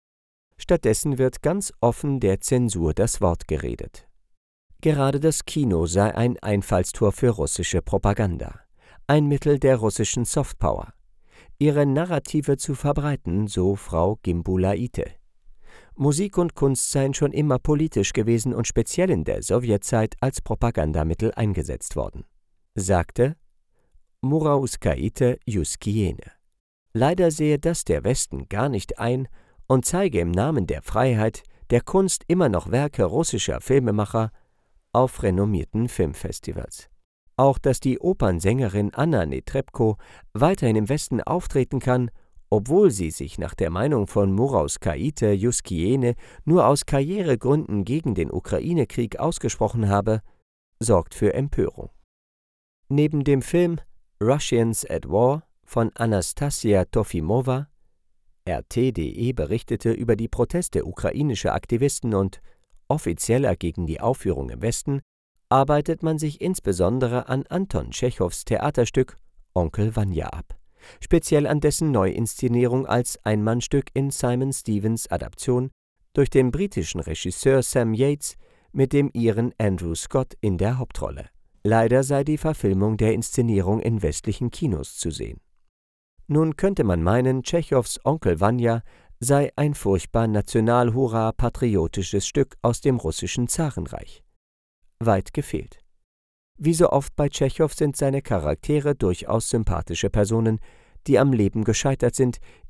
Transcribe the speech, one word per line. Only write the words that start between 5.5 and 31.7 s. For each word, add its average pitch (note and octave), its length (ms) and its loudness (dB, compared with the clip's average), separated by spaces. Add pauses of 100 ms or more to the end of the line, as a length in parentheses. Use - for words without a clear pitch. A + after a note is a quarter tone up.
sei G2 280 2
ein A#2+ 260 0
Einfallstor G2+ 760 0
für B2+ 160 2
russische F#2 520 -2
Propaganda, G2+ 760 -2 (480)
ein D3 200 4
Mittel D3 300 2
der C3 200 4
russischen A2 480 0
Softpower, - 680 -2 (640)
ihre D3 280 4
Narrative C#3+ 720 0
zu C#3+ 180 -6
verbreiten, C#3+ 720 -2
so F#2+ 300 0
Frau F2+ 460 0
Gimbulaite. F#2 840 -2 (880)
Musik D3+ 420 0
und F3 180 0
Kunst C#3 360 0
seien C3+ 220 0
schon C#3+ 180 0
immer C#3+ 280 0
politisch D3+ 520 0
gewesen A#2 420 0
und A2+ 140 -2
speziell F3 420 0
in G2 140 0
der G2+ 180 -2
Sowjetzeit A2 800 0
als C3 220 -2
Propagandamittel D#2+ 920 0
eingesetzt F2 640 -4
worden, - 300 -6 (500)
sagte G2+ 600 0 (840)
Murauskaite B2+ 1300 0
Juskiene. G2+ 840 -2 (640)
Leider E3 400 4
sehe D3+ 260 2
das E3 280 -2
der D2+ 180 0
Westen D2+ 460 -2
gar A2+ 180 -2
nicht A#2 320 -6
ein B2 300 -2 (380)
und B2+ 180 4
zeige F3 340 0
im F2 120 0
Namen G#2+ 360 0
der D2 140 -4
Freiheit A2+ 640 0 (260)
der A#2+ 100 4